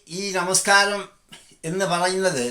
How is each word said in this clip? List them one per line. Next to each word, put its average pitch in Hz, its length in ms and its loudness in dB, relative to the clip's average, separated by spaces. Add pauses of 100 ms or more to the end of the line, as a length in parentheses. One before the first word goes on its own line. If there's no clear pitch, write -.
(200)
ഈ - 20 -6 (160)
നമസ്കാരം 196 640 2 (680)
എന്ന് 190 240 -2
പറയുന്നത് 180 580 0